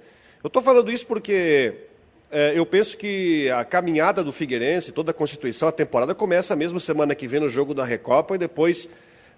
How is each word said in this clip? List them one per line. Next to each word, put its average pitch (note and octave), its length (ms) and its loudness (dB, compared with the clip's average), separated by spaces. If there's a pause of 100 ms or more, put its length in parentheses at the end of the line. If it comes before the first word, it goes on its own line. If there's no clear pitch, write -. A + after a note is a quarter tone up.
(440)
Eu D3+ 60 -6
tô C4 120 0
falando A#3+ 300 6
isso A#3+ 140 -6
porque, E3 840 0 (440)
é, D3 260 2
eu E3 80 2
penso G3 320 0
que F3+ 520 0
a B2 140 0
caminhada F3 600 0
do C#3+ 80 -6
Figueirense, C3+ 600 -2
toda D#3+ 200 -4
a D#3 40 -8
constituição, C#3+ 520 -4
a D#3+ 40 2
temporada D3 440 0
começa F3 400 0
mesmo E3+ 240 -2
semana D3 340 0
que C3+ 140 -8
vem C3+ 120 -2
no D3+ 100 0
jogo C#3 240 -2
da C3+ 100 -4
Recopa B2+ 520 0
e - 20 0
depois E3+ 500 0 (500)